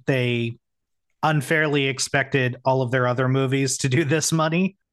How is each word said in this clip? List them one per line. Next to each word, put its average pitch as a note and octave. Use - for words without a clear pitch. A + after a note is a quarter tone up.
they A#2+
unfairly D3+
expected C3
all C3
of B2
their B2+
other B2+
movies C3+
to C#3
do C3+
this D3+
money. E3